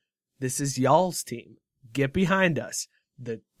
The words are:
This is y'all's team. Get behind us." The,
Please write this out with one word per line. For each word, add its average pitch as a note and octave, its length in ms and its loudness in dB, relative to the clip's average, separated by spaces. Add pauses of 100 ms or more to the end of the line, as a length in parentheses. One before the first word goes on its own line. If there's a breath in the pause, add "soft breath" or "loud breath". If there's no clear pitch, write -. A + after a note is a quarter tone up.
(380)
This C3 220 -6
is C#3 180 -4
y'all's D#3 460 2
team. A#2 320 -12 (380)
Get C3+ 180 0
behind F#3 460 2
us." - 300 -8 (300)
The, A#2 220 -10 (200)